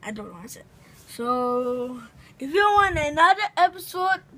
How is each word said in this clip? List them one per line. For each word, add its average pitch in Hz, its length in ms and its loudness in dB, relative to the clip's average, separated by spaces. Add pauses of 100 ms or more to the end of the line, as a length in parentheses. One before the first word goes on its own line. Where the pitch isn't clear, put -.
I 208 80 -10
don't 208 160 -12
know 180 60 -18
what 175 100 -18
I 226 40 -18
said. - 180 -20 (520)
So 247 840 -4 (340)
if 269 160 -10
you 381 80 4
want 403 380 4
another 330 580 2
episode, 359 640 0 (160)